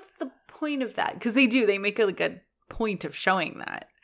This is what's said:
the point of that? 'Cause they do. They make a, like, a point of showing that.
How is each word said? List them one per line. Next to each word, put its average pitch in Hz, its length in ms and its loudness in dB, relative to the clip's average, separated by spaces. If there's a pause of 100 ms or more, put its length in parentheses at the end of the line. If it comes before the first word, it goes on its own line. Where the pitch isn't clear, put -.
(200)
the 269 100 -8 (160)
point 294 380 -4
of 220 100 -6
that? - 260 -2
'Cause 233 120 -2
they 254 160 6
do. 233 180 4
They 196 120 4
make 202 200 0
a, 226 60 6
like, 190 160 0
a 165 200 -2 (280)
point 214 360 -4
of 151 120 -10
showing 185 420 0
that. - 300 -10 (160)